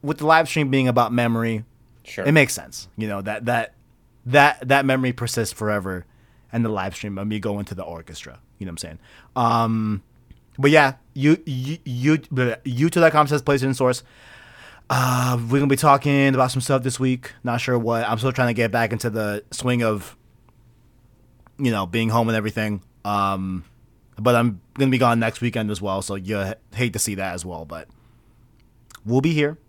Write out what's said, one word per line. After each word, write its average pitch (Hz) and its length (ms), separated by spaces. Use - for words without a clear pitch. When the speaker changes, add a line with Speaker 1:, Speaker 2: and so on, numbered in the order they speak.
Speaker 1:
With 147 180
the 151 60
live 160 220
stream 147 220
being 131 180
about 120 260
memory, 117 500
Speaker 2:
Sure. - 220
Speaker 1:
it 143 60
makes 147 220
sense, - 340
you 110 100
know, 101 140
that, 107 240
that, 117 280
that, 139 420
that 139 180
memory 131 280
persists 117 400
forever, 98 520
and 117 120
the 113 60
live 98 260
stream 101 220
of 101 100
me 107 120
going 101 260
to 98 100
the 90 80
orchestra, 82 560
you 98 60
know 92 60
what - 20
I'm 82 40
saying? 82 220
Um, 113 680
but 139 140
yeah, 143 240
you, 151 320
you, 135 400
you, 135 320
bleh, 127 460
youtube 135 280
dot 165 200
com 151 160
slash 143 140
PlayStation 135 340
Source. 127 280
Uh, 127 480
we're 135 100
gonna 143 80
be 135 80
talking 139 580
about 127 180
some 131 100
stuff 135 200
this 123 180
week. 127 340
Not 120 180
sure 127 160
what. 117 300
I'm 117 100
still 127 140
trying 123 160
to 120 60
get 113 180
back 117 200
into 120 180
the 104 420
swing 123 320
of, 107 320
you 127 140
know, 98 140
being 113 240
home 113 200
and 110 80
everything. 107 440
Um, 98 600
but 120 180
I'm 117 260
gonna 135 160
be 131 60
gone 117 220
next 110 220
weekend 113 300
as 95 100
well, 98 200
so 98 140
you 98 240
h-, 98 160
hate 117 200
to 123 60
see 104 160
that 95 180
as 87 120
well. 85 200
But 80 220
we'll 123 160
be 160 120
here. 151 240